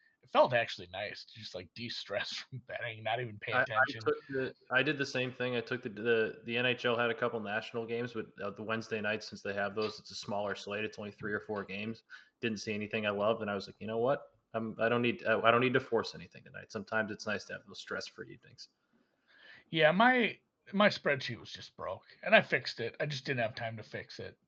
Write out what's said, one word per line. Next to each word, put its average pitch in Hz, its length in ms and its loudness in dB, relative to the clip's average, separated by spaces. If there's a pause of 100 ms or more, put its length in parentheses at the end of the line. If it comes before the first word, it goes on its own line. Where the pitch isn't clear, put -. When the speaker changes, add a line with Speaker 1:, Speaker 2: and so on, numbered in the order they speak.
(220)
Speaker 1:
It - 120 -20
felt 247 200 6
actually 110 380 0
nice 95 320 -8
to - 160 -18
just, 104 160 -12
like, 90 180 -12
de-stress 110 600 -6
<laughs> - 160 -8
from 123 180 -10
betting, 110 340 -8
not 110 200 0
even 110 180 -6
pay 117 140 -4
Speaker 2:
I, 120 60 4
I - 20 6
Speaker 1:
attention. 127 400 2
Speaker 2:
took 147 140 0 (140)
the, 131 240 -2 (160)
I 127 140 4
did 143 140 0
the 139 80 -2
same 127 260 -2
thing. 123 240 -2
I 117 60 0
took 123 220 -4
the, 123 60 -6
the, 110 460 2 (100)
the 117 120 -2
N 123 80 4
H 120 180 2
L 120 140 2
had 120 140 2
a - 20 -2
couple 117 260 -2
national 113 460 -4
games, 117 280 -4
but, 110 120 -4 (180)
uh, 101 60 -4
the 107 140 -8
Wednesday 110 360 -2
night, 107 240 -2
since - 200 -12
they 101 100 -2
have 101 220 -2
those, 107 240 -2
it's - 120 -18
a 98 40 -12
smaller 101 400 -2
slate. 101 280 -4
It's 104 140 -8
only 104 140 -8
three 104 200 -6
or 104 100 0
four 104 220 -4
games. 104 380 -6 (400)
Didn't 110 180 -2
see 110 140 -4
anything 107 320 -2
I 104 60 2
loved, 107 300 2
and 104 80 -2
I 101 60 0
was 95 120 -6
like, - 120 -18
"You 104 80 -8
know 113 120 -2
what? 127 240 2 (300)
I'm, 110 240 -4
I 113 120 4
don't 120 120 4
need, 117 240 2
I, 107 140 4
I 110 120 6
don't 120 100 6
need 127 140 4
to 110 40 4
force 107 360 0
anything - 280 -16
tonight." 98 260 -16
Sometimes 107 420 -2
it's - 140 -10
nice 101 200 -2
to - 80 -10
have 95 120 -10
those 95 140 -16
stress-free - 540 -10
evenings. - 340 -20 (1040)
Speaker 1:
Yeah, 160 220 8
my, 226 420 6 (380)
my 202 160 8
spreadsheet 135 500 0
was - 100 -14
just - 280 -16
broke, 85 260 -6 (200)
and 196 120 6
I 196 60 10
fixed - 400 0
it. 113 180 -4
I 156 60 -2
just 143 200 -6
didn't 135 140 0
have 113 160 0
time 113 220 -4
to 107 60 -10
fix - 360 -10
it. 95 160 -10 (120)